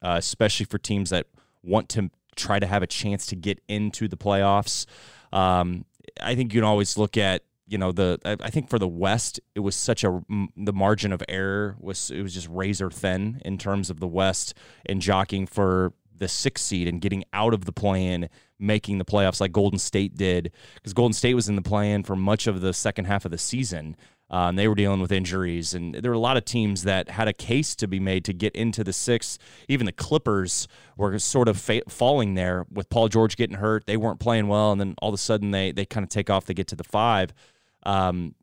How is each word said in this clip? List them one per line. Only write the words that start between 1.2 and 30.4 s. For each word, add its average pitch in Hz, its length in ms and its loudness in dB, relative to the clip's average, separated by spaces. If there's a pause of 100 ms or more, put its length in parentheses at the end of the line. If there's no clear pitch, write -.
want 95 260 2
to 98 200 -2 (260)
try 101 240 0
to 101 60 2
have 101 180 2
a - 20 0
chance - 400 -4
to 101 100 -6
get 92 300 -2
into 104 400 -2
the 98 100 -6
playoffs. 101 720 2 (460)
Um, 90 520 2 (380)
I 123 140 -2
think 120 180 0
you 117 60 4
can 110 40 4
always 104 320 4
look 104 200 2
at, 95 260 2 (240)
you 104 120 -4
know, 95 120 2
the, 90 340 2
I, 104 160 -2
I 113 100 -6
think 151 200 -2
for 120 80 2
the 98 80 2
West, 95 540 -2 (160)
it 104 40 -2
was 98 140 0
such - 300 0
a, 90 260 0
m-, 101 260 -2
the 101 160 -4
margin 98 400 2
of 87 160 -2
error 98 520 -2
was, - 320 -8
it 85 100 -6
was 92 120 -8
just 90 140 -10
razor 95 420 -2
thin 98 540 -2
in 95 140 -4
terms 98 320 -2
of 82 80 -10
the 92 80 -4
West 92 480 0 (320)
and 95 140 -2
jockeying 95 480 2
for 92 440 2 (240)
the 95 120 -4
sixth - 360 -2
seed 87 220 -2
and 85 140 -2
getting 98 320 -2
out 110 200 2
of 95 120 0
the 87 80 -6
play-in, 92 560 0 (320)
making 101 380 0
the 92 60 -2
playoffs 98 360 2
like 95 100 2
Golden 98 300 2
State 98 360 -2
did, 90 360 0 (320)
'cause 101 80 -10
Golden 113 200 4
State 123 220 2
was 113 140 2
in 104 80 2
the 95 60 0
play-in 104 420 0
for 98 100 -4
much 98 320 2
of 95 140 0
the 92 120 0
second 98 340 -4
half 101 180 0
of 85 80 -6
the 85 60 -4
season. 92 580 -4 (340)
Uh, 90 180 2
and 90 100 0
they 104 80 4
were 107 80 4
dealing 101 260 2
with 90 120 0
injuries, 90 600 -2
and 87 200 -6
there 113 160 -4
were 117 60 0
a - 20 0
lot 120 180 2
of 113 80 0
teams 104 400 -2
that 95 260 0
had 110 180 -2
a 104 40 2
case 131 440 -2
to 110 100 -4
be 95 140 -2
made 95 240 0
to 104 80 -4
get 95 240 -2
into 110 260 -2
the 95 100 -2
six. - 460 -2 (300)
Even 131 160 0
the 92 80 -2
Clippers 101 760 0 (300)